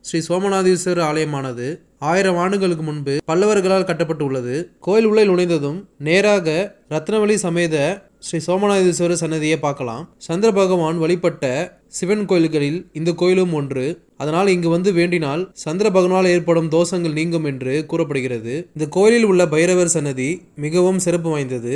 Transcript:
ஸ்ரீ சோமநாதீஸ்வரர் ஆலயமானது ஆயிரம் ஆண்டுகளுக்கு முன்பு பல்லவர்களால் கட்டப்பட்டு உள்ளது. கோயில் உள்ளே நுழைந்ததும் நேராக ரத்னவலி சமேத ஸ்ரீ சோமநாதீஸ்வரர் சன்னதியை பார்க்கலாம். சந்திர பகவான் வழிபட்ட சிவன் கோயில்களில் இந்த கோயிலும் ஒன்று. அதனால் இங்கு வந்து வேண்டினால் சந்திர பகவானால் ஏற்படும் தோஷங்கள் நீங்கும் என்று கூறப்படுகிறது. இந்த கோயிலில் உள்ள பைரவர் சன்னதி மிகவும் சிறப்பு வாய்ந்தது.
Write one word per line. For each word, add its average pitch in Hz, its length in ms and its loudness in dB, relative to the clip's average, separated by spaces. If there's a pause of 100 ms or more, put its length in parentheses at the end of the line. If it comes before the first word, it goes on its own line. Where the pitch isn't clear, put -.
ஸ்ரீ 165 120 -4 (100)
சோமநாதீஸ்வரர் 185 800 0
ஆலயமானது 139 580 -4 (420)
ஆயிரம் 180 340 2
ஆண்டுகளுக்கு 185 460 -2
முன்பு 143 240 -6 (160)
பல்லவர்களால் 190 640 2
கட்டப்பட்டு 156 360 -4
உள்ளது. 127 300 -4 (300)
கோயில் 220 240 4
உள்ளே 214 180 4
நுழைந்ததும் 170 500 0 (300)
நேராக 185 480 2 (380)
ரத்னவலி 208 420 0 (100)
சமேத 170 280 0 (500)
ஸ்ரீ 170 200 -6
சோமநாதீஸ்வரர் 180 800 2
சன்னதியை 156 420 -2
பார்க்கலாம். 139 400 -6 (220)
சந்திர 196 220 0 (100)
பகவான் 175 440 2
வழிபட்ட 170 420 -2 (520)
சிவன் 208 320 -2
கோயில்களில் 156 500 0 (200)
இந்த 165 100 -2 (100)
கோயிலும் 185 400 2
ஒன்று. 131 240 -4 (400)
அதனால் 165 300 0
இங்கு 170 200 0
வந்து 185 240 0
வேண்டினால் 170 460 -2 (200)
சந்திர 185 320 2
பகவானால் 185 380 4
ஏற்படும் 165 400 2
தோஷங்கள் 170 460 0
நீங்கும் 160 320 -2
என்று 127 220 -6 (180)
கூறப்படுகிறது. 127 640 -4 (220)
இந்த 151 100 -2 (100)
கோயிலில் 220 360 6
உள்ள 180 120 6 (100)
பைரவர் 175 420 2
சன்னதி 139 320 -2 (360)
மிகவும் 180 420 2
சிறப்பு 170 280 -2
வாய்ந்தது. 127 420 -4